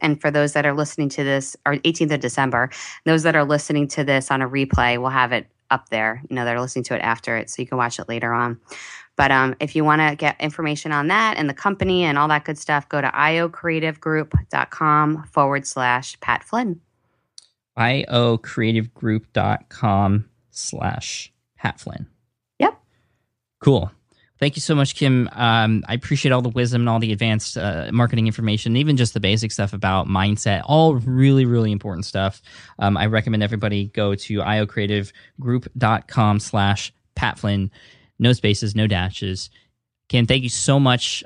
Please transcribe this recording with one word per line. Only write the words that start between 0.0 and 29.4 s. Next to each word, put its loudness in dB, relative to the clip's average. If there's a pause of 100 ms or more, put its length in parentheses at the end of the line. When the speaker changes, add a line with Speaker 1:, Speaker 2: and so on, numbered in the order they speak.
Speaker 1:
And 0
for 0
those 0
that 0
are 2
listening -2
to -4
this, -2
or 0
eighteenth 0
of -2
December, 0 (380)
those 4
that 2
are 4
listening 0
to -4
this 0
on 2
a -2
replay 0
will -2
have 2
it -2 (240)
up -2
there, -2
you -6
know, -2
that -2
are -2
listening -6
to -4
it -4
after -2
it, -8
so -10
you -6
can -6
watch -4
it -12
later -4
on. -2 (560)
But, 4
um, 4
if -6
you 2
wanna 4
get -2
information -6
on 0
that 0
and -2
the -4
company 0
and 0
all 2
that 0
good -6
stuff, -2
go -2
to -2
I 2
O 0
creative -4
group -2 (160)
dot -2
com 2
forward 0
slash -4
Pat -4
Flynn. -4 (960)
Speaker 2:
I 0
O 4
creative -2
group -4
dot -2
com 0 (220)
slash -8 (240)
Pat -6
Flynn. -12 (520)
Speaker 1:
Yep. 2 (840)
Speaker 2:
Cool. 2 (480)
Thank 0
you -8
so 0
much, 2
Kim. 2
Um, 2
I -4
appreciate 0
all 4
the -2
wisdom 0
and 2
all 2
the 0
advanced, -2
uh, -4
marketing 2
information, -2
even 2
just 2
the -4
basic 2